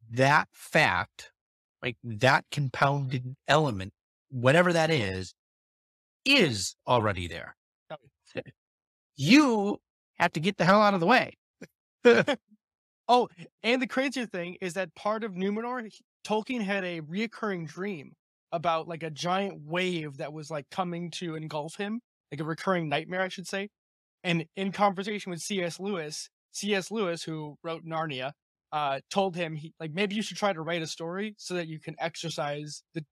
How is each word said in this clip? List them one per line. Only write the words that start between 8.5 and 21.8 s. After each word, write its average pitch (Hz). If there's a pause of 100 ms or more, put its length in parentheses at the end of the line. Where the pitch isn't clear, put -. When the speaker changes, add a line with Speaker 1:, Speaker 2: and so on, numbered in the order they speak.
Speaker 1:
You 208 (400)
have -
to 165
get 190
the -
hell 190
out 202
of 185
the 170
way. 208 (680)
<laughs> 233 (760)
Speaker 2:
Oh, 247 (380)
and 247
the 233
crazier 262
thing 180
is 180
that 185
part 214
of 214
Numenor, 214
he, 208 (260)
Tolkien 220
had 196
a 175
reoccurring 185
dream 175 (400)
about, 165
like, 165
a 160
giant 170
wave 160
that 147
was, 151
like, 151
coming 175
to 165
engulf 156
him, 208 (280)